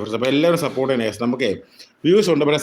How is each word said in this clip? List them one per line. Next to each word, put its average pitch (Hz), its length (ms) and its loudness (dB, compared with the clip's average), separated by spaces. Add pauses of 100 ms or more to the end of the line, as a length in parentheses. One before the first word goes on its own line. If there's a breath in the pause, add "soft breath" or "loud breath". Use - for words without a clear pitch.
ഫ്രണ്ട്സ്, 107 180 -6
അപ്പൊ 127 140 0
എല്ലാവരും 165 340 2
സപ്പോർട്ട് 131 260 -2
ചെയ്യണേ. 117 180 0
യെസ്, 104 140 -12
നമുക്കേ 123 260 -2 (540 loud breath)
വ്യൂസ് 185 280 4
ഉണ്ട്, 147 140 2
പക്ഷേ 147 160 0